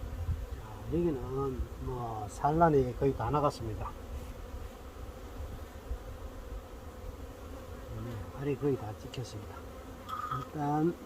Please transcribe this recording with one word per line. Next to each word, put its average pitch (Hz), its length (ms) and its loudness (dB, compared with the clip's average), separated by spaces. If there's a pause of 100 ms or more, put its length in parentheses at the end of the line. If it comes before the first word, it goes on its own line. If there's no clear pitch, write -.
(880)
여기는 135 720 2 (200)
뭐 120 480 -2
산란이 143 720 8
거의 139 180 6
다 117 140 2
나갔습니다. 123 600 2 (4000)
네, 120 60 -4 (300)
알이 139 160 2
거의 139 200 4
다 107 220 -2
찍혔습니다. - 580 -8 (800)
일단, 151 580 4 (120)